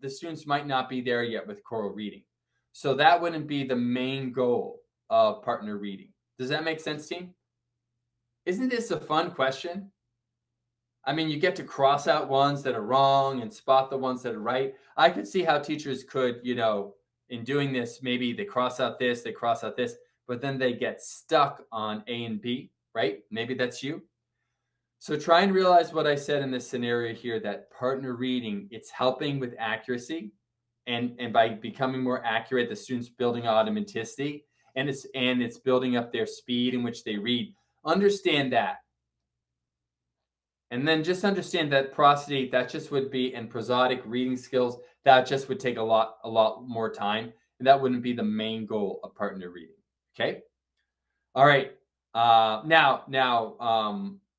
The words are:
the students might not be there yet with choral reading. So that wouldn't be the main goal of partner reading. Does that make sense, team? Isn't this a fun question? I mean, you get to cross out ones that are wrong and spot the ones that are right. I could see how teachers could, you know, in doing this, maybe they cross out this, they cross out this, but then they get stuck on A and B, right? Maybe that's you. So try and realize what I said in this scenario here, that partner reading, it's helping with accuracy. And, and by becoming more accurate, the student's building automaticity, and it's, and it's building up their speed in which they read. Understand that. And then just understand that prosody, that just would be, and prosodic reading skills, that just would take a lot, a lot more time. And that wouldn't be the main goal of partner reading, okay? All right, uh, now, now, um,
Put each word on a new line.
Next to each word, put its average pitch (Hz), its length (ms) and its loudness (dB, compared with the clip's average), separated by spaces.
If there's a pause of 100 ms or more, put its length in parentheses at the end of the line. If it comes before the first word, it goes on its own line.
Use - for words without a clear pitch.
the 139 80 -8
students 151 360 -10
might 147 220 -2
not 131 200 -2
be 127 140 -6
there 120 220 0
yet 110 240 -6
with 104 160 -14
choral 107 260 -4
reading. 101 340 -10 (480)
So 139 220 -2
that 160 260 6
wouldn't 165 280 -4
be 143 160 -2
the 127 120 -2
main 127 560 -2
goal 120 500 0 (280)
of 208 320 4
partner 208 360 -6
reading. 202 320 -12 (280)
Does 127 120 -6
that 151 140 -2
make 160 160 -4
sense, 147 280 -8
team? 180 260 -12 (1120)
Isn't 240 240 -2
this 226 220 -4
a 156 80 -2
fun 165 320 -2
question? 170 600 -4 (1120)
I 139 80 -2
mean, 160 160 -2
you 147 100 -4
get 180 180 2
to 151 60 -8
cross 139 440 2
out 151 220 2
ones 139 340 2
that 127 120 -2
are 107 100 -6
wrong 135 560 4
and 110 100 -8
spot 131 380 4
the 139 80 -2
ones 127 260 -2
that 117 120 -4
are 107 60 -10
right. 131 320 -2 (240)
I 165 120 8
could - 180 -4
see 185 160 0
how 151 160 2
teachers 143 440 -6
could, 123 400 -2
you 123 120 -2
know, 107 400 0 (340)
in 117 140 -10
doing 139 280 -2
this, 123 300 -4
maybe 123 320 -2
they 101 120 -6
cross 123 340 -2
out 120 200 -2
this, 123 220 0
they 113 100 -8
cross 117 320 -2
out 107 140 -8
this, 120 180 -4 (320)
but 120 140 -8
then 139 160 -4
they 127 160 0
get 113 280 -6
stuck - 720 0
on 107 360 -6
A 120 180 -6
and 110 160 -6
B, 123 300 -6 (220)
right? 120 260 -2 (100)
Maybe 117 240 -6
that's 123 300 -4
you. 156 200 -8 (960)
So 151 180 -4
try 170 240 6
and 196 120 4
realize 180 400 6
what 151 140 0
I 147 80 4
said 143 260 0
in 135 100 -4
this 127 160 -6
scenario 120 480 -2
here, 113 260 -6
that 101 300 -8
partner 127 440 -4
reading, 117 560 -4
it's 110 180 -16
helping 135 500 0
with 120 200 -6
accuracy. 120 720 -4 (560)
And, 120 320 -4
and 117 120 -6
by 113 180 6
becoming 127 540 -4
more 123 220 -2
accurate, 117 440 0
the 107 60 -8
student's 120 340 -8
building 120 340 -2
automaticity, 110 1000 0 (320)
and 135 140 0
it's, - 240 -6
and 127 280 0
it's 113 160 -6
building 127 400 2
up 117 140 -4
their 113 140 -2
speed 123 480 -2
in 123 100 -2
which 117 200 -8
they 107 140 -6
read. 113 360 -4 (320)
Understand 170 640 2
that. 110 280 0 (1900)
And 123 160 -4
then 156 180 2
just 180 200 0
understand 180 480 0
that 135 220 2
prosody, 143 560 4
that 127 200 2
just - 220 -10
would 135 180 0
be, 127 240 -2
and 113 160 -10
prosodic 123 560 0
reading 127 300 -2
skills, 123 420 -2 (280)
that 127 200 8
just 135 220 -2
would - 140 -6
take 120 160 -2
a 113 40 -4
lot, 110 440 2
a 113 40 -8
lot 113 380 2
more 113 240 -4
time. 107 400 -4 (260)
And 127 100 -2
that 139 140 8
wouldn't 123 220 0
be 123 100 -2
the 117 80 -6
main 110 440 -4
goal 104 360 -4
of - 140 -16
partner 95 340 -8
reading, 85 280 -18 (360)
okay? - 280 -4 (920)
All 135 120 6
right, 139 260 6 (420)
uh, 113 520 6
now, 151 420 6
now, 123 520 2
um, 104 600 0 (200)